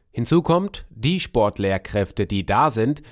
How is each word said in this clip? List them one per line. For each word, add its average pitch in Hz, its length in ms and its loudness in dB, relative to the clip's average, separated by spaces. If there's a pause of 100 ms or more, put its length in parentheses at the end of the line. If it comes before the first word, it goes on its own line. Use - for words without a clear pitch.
(100)
Hinzu 160 300 2
kommt, 180 480 -2
die 151 320 -2
Sportlehrkräfte, 101 1040 -2
die 98 220 -2
da 127 240 4
sind, 117 420 -2